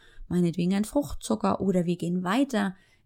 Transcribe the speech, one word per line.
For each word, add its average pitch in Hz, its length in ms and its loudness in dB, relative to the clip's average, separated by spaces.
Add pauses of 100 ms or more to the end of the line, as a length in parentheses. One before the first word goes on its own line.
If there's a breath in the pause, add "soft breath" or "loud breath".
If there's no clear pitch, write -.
(280 soft breath)
meinetwegen 175 460 2
ein 202 100 0
Fruchtzucker 214 760 -2
oder 185 260 2
wir 175 100 0
gehen 180 280 -2
weiter 202 500 0 (320 soft breath)